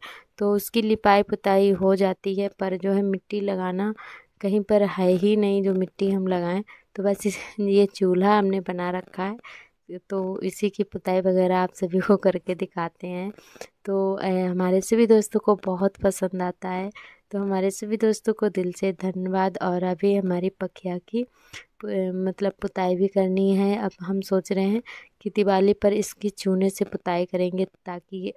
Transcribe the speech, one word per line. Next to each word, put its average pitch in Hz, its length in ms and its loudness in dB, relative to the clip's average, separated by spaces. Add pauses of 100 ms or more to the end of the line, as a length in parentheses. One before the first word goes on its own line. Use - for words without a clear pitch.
(380)
तो 208 160 2
उसकी 208 280 0
लिपाई 214 400 4
पुताई 196 480 2
हो 190 260 2
जाती 190 380 -2
है, 196 140 -2
पर 190 280 -6
जो 190 160 -2
है 202 100 2
मिट्टी 196 380 -4
लगाना 190 540 -4 (460)
कहीं 202 200 0
पर 202 220 2
है 185 280 2
ही 196 260 4
नहीं 196 260 2
जो 190 120 0
मिट्टी 185 360 -2
हम 190 160 0
लगाएं। 180 360 -2 (340)
तो 202 60 -4
बस 196 240 0
इस, 196 120 -2 (220)
ये 202 260 4
चूल्हा 196 520 2
हमने 196 220 0
बना 180 300 -4
रखा 180 340 -6
है, 208 140 -6 (720)
तो 190 300 -4
इसी 190 300 -4
की 202 120 -4
पुताई 185 380 -2
वगैरह 185 380 2
आप 180 160 0
सभी 185 240 -2
को 196 180 4
करके 180 380 0
दिखाते 170 520 -8
हैं। 180 260 -8 (520)
तो, 190 300 0
अ, 196 120 -4
हमारे 185 540 0
सभी 226 260 4
दोस्तों 214 340 4
को 208 240 2
बहुत 190 320 0
पसंद 190 460 -2
आता 180 260 -6
है, 185 220 -6 (400)
तो 202 80 -6
हमारे 196 320 0
सभी 214 260 -6
दोस्तों 214 360 0
को 214 160 -2
दिल 180 240 -2
से 196 200 -2
धन्यवाद। 185 680 -2
और 180 200 0
अभी 185 320 0
हमारी 185 340 0
पखिया 180 500 -8
की 240 280 -6 (580)
प-, 190 300 -4
मतलब 190 380 -2 (100)
पुताई 180 340 -2
भी 190 120 2
करनी 190 420 2
है। 196 280 2
अब 208 120 -4 (120)
हम 196 180 -4
सोच 190 320 -2
रहे 190 120 0
हैं 214 180 0 (380)
कि 208 100 -8
दिवाली 196 420 4
पर 202 200 2
इसकी 208 360 -4
चूने 190 420 0
से - 140 -4
पुताई 180 400 -2
करेंगे 180 400 -2
ताकि 180 520 -12
ये 190 200 -8